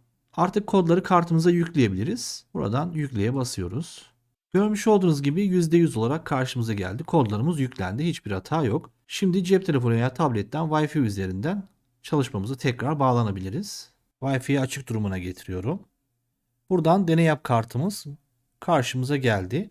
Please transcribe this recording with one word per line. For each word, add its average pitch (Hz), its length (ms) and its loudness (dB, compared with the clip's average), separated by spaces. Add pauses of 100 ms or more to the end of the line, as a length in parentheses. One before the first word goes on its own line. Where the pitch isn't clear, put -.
(340)
Artık 185 340 0
kodları 180 360 4
kartımıza 170 480 4
yükleyebiliriz. 160 1040 0
Buradan 127 380 -4
yükleye 135 440 -2
basıyoruz. 120 680 -6 (480)
Görmüş 208 340 2
olduğunuz 185 340 4
gibi 143 240 0
yüzde 175 320 4
yüz 156 200 4
olarak 123 280 0
karşımıza 127 480 -2
geldi. 101 300 -4
Kodlarımız 170 560 0
yüklendi. 127 460 -4
Hiçbir 139 260 -4
hata 147 320 -2
yok. 123 260 -2 (180)
Şimdi 185 360 0
cep 190 220 2
telefonu 123 280 2
veya 120 200 0
tabletten 135 500 -2
Wi-Fi 151 360 0
üzerinden 104 680 -4 (360)
çalışmamıza 123 520 -2
tekrar 131 440 -2
bağlanabiliriz. 120 920 -2 (300)
Wi-Fi'yi 135 380 0
açık 131 300 -4
durumuna 104 280 -2
getiriyorum. 92 600 -6 (880)
Buradan 175 380 4
deney 165 180 4
yap 156 180 2
kartımız 123 600 -2 (540)
karşımıza 139 580 0
geldi. 113 540 0